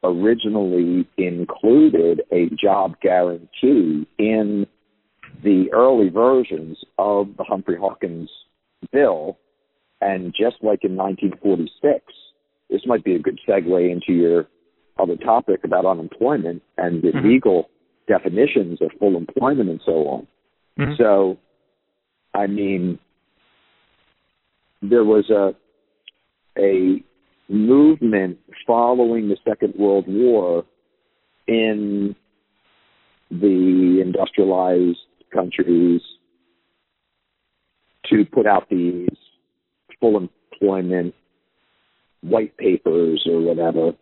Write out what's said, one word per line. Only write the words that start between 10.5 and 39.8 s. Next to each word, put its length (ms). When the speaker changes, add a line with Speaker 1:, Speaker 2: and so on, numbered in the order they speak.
Speaker 1:
like 220
in 120
nineteen 460
forty-six, 600
this 160
might 180
be 100
a 40
good 280
segue 460
into 220
your 340
other 180
topic 460
about 220
unemployment 760
and 240
the 60
Speaker 2:
Mm-hmm. 200
Speaker 1:
legal 400
definitions 720
of 180
full 180
employment 520
and 160
so 80
on. 340
Speaker 2:
Mm-hmm. 180
Speaker 1:
So, 420
I 120
mean, 520
there 240
was 240
a, 260
a 460
movement 920
following 640
the 80
Second 320
World 300
War 560
in 680
the 720
industrialized 960
countries 680
to 180
put 220
out 240
these 380